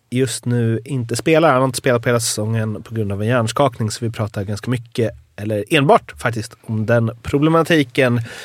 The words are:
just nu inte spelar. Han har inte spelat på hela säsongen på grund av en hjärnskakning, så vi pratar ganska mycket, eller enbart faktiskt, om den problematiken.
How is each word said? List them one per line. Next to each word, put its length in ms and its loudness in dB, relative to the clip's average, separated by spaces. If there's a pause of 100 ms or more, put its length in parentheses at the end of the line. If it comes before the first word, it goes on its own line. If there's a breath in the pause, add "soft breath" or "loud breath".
just 360 -2
nu 400 0
inte 300 -6
spelar. 340 4
Han 80 4
har 80 4
inte 120 -2
spelat 240 2
på 80 -2
hela 100 2
säsongen 640 -4
på 120 -14
grund 160 -2
av 100 -4
en 60 -2
hjärnskakning, 640 0
så 140 -6
vi 60 -4
pratar 320 -6
ganska 280 -6
mycket, 400 -2 (240)
eller 340 -4
enbart 480 4
faktiskt, 360 -4 (120)
om 200 -2
den 260 2 (100)
problematiken. 1000 2 (240 loud breath)